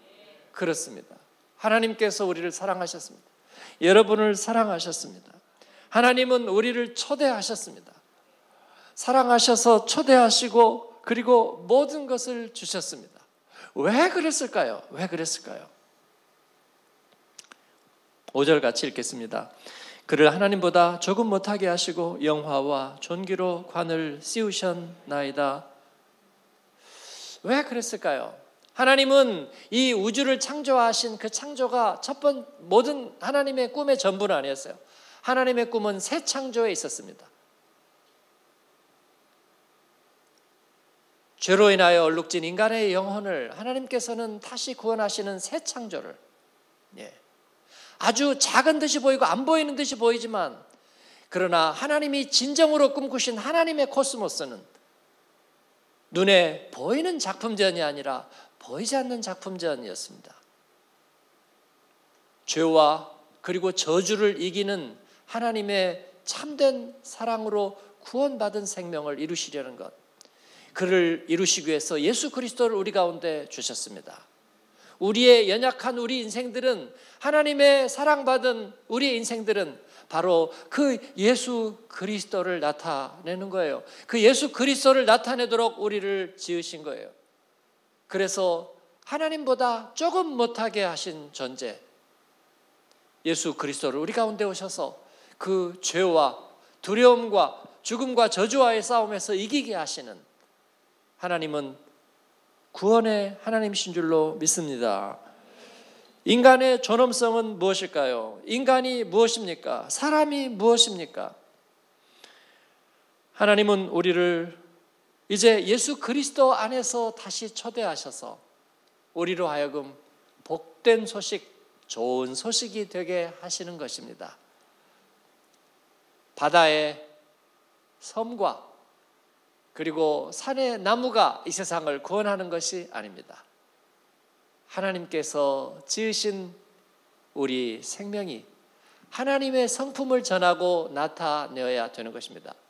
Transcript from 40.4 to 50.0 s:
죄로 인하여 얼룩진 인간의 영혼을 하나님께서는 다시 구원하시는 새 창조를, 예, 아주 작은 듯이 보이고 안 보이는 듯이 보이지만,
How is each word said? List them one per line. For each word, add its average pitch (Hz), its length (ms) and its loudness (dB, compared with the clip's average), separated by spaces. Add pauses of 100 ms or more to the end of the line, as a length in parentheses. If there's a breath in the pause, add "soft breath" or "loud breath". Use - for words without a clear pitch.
죄로 196 320 6
인하여 175 320 6
얼룩진 160 400 0
인간의 208 500 0
영혼을 190 640 -4
하나님께서는 233 840 -6
다시 247 320 -10
구원하시는 208 640 -4
새 320 240 -8
창조를, 196 540 -10 (800)
예, 107 160 -18 (840 loud breath)
아주 269 420 2
작은 302 400 4
듯이 294 200 -2
보이고 262 260 2
안 190 200 0
보이는 302 300 2
듯이 269 200 -4
보이지만, 220 640 -2 (680 soft breath)